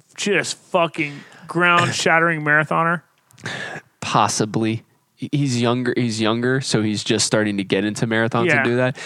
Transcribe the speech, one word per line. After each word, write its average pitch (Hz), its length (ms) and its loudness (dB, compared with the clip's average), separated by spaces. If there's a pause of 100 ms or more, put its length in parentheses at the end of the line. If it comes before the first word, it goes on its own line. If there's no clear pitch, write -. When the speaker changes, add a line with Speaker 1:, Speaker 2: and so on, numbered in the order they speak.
(140)
Speaker 1:
just 160 420 0
fucking 160 640 -2 (260)
ground-shattering 165 960 2
<coughs> - 20 -8
marathoner? 165 580 2 (1000)
Speaker 2:
Possibly. 110 840 0 (300)
He, 131 180 -10
he's 139 280 0
younger. 123 360 0
He's 113 240 -2
younger, 120 400 0
so 113 220 0
he's 107 220 -2
just 107 220 0
starting 107 320 0
to 98 60 -4
get 98 200 0
into 107 220 -2
marathons 113 400 0
Speaker 1:
Yeah. 147 100 2
Speaker 2:
and 135 80 2
do 120 120 0
that. 127 300 0